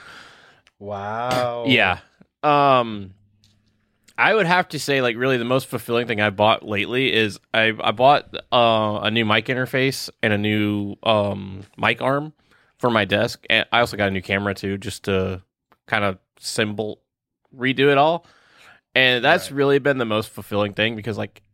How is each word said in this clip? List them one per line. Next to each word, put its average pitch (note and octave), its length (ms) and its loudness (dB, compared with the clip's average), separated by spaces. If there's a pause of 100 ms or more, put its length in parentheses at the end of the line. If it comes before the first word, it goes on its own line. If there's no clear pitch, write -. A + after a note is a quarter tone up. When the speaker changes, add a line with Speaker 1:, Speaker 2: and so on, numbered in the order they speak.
(800)
Speaker 1:
Wow. A#2+ 880 -6
Speaker 2:
Yeah. G#2 320 2 (440)
Um, B2 680 2 (1040)
I D3+ 160 4
would G#3+ 140 2
have F3+ 220 2
to D3+ 100 -8
say, C#3 220 0
like, A#2+ 140 0
really C3 220 0
the A#2 80 -2
most C3 220 0
fulfilling A#2+ 400 -4
thing G#2+ 140 -2
I G#2 100 2
bought G#2 360 2
lately G#2+ 460 -2
is A2 260 0 (140)
I, A2 260 2
I - 120 -2
bought, B2+ 440 2 (160)
uh, A2 520 2
a G#2+ 80 0
new A2+ 140 2
mic A2 200 2
interface C3 640 -4 (140)
and G#2+ 100 2
a G2+ 40 0
new, G#2 680 -2
um, G2 580 -2 (160)
mic A#2 240 0
arm C#3+ 320 -2 (460)
for B2 100 2
my A2 160 2
desk. G2+ 440 -2
And A2 220 2
I A#2 100 4
also A2 160 -2
got G2+ 100 0
a G2 40 -2
new F#2+ 100 -4
camera G2+ 340 -2
too, G2 220 -6
just F#2+ 280 -12
to F#2+ 360 -2 (440)
kind A2 180 0
of F#2+ 140 -2 (220)
symbol G#2+ 600 -4 (560)
redo C3+ 360 2
it C#3 60 4
all. D#3+ 280 2 (680)
And B2+ 280 4
that's E3+ 280 2
Speaker 1:
Right. C#3 60 -8
Speaker 2:
really C#3 220 4
been C3+ 200 0
the A#2+ 60 0
most A2 240 -2
fulfilling G#2 440 -4
thing A2 220 0
because, G#2+ 220 -8
like, - 260 -10 (100)